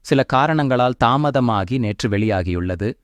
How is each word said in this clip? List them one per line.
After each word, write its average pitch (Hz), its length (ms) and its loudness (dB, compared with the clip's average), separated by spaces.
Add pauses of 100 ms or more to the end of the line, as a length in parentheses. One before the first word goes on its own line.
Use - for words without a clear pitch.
சில 135 220 0
காரணங்களால் 131 720 0 (100)
தாமதமாகி 123 720 0
நேற்று 107 300 -2
வெளியாகியுள்ளது. 92 960 -2